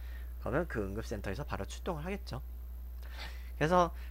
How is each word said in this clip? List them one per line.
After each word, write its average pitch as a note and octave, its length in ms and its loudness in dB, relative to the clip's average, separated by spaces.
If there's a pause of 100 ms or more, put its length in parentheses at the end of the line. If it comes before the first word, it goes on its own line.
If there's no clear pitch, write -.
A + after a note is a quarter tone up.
(400)
그러면 D3+ 280 2
그 A2+ 140 0
응급센터에서 G#2 600 -2
바로 G2 220 -4
출동을 D#3+ 400 -2
하겠죠. F#3 360 -4 (1160)
그래서 E3+ 360 8 (180)